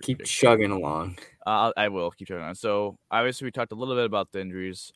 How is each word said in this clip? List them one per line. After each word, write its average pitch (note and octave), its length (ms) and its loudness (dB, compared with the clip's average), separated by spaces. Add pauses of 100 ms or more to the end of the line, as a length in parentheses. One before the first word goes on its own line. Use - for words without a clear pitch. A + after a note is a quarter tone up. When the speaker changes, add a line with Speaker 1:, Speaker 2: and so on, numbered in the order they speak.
Speaker 1:
Keep - 160 -2
Speaker 2:
prediction. - 280 2
Speaker 1:
chugging A2 240 8
along. E2+ 480 -4 (280)
Speaker 2:
Uh, G#2 40 -2
I'll, A2 260 2
I G#2 120 2
will F2+ 220 -2
keep - 180 -18
chugging F2 160 -8
on. E2+ 100 -8
So G#2 420 -2 (140)
obviously B2+ 360 0
we A#2+ 40 -6
talked A#2+ 220 -4
a - 20 -10
little B2+ 200 -4
bit A#2+ 100 2
about G2+ 280 0
the G2 80 -6
injuries. F#2 560 -8